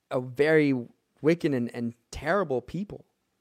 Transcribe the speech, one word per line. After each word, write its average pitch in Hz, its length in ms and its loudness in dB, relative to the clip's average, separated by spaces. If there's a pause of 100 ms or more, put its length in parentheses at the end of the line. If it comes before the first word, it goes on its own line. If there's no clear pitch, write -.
(100)
a 135 100 -2
very 143 540 2 (480)
wicked 160 320 2
and, 120 200 -2
and 117 200 -6 (160)
terrible 151 500 -2
people. - 440 -12 (360)